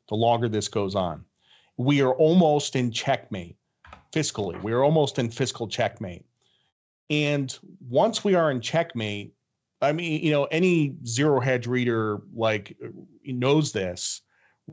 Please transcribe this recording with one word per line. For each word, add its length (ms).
the 80
longer 320
this 180
goes 300
on. 280
We 220
are 120
almost 600
in 160
checkmate 680
fiscally. 520
We 80
are 100
almost 380
in 100
fiscal 380
checkmate. 560
And 480
once 360
we 100
are 160
in 100
checkmate, 720
I 120
mean, 320
you 80
know, 140
any 500
zero 320
hedge 300
reader, 520
like, 420
knows 460
this. 520